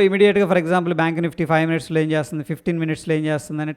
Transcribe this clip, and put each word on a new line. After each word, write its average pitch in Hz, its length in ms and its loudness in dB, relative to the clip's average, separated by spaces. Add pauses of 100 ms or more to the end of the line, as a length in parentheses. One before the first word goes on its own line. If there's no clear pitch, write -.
ఇమీడియట్‌గా, 196 440 4
for 180 120 4
example, 175 380 0
బ్యాంక్ 165 260 0
నిఫ్టీ 165 240 -4
ఫైవ్ 160 180 4
మినిట్స్లో 160 340 -2
ఏం 156 120 -2
చేస్తుంది, 151 360 -4
ఫిఫ్టీన్ 165 320 -4
మినిట్స్లో 160 340 -4
ఏం 156 140 -2
చేస్తుందని 151 460 -6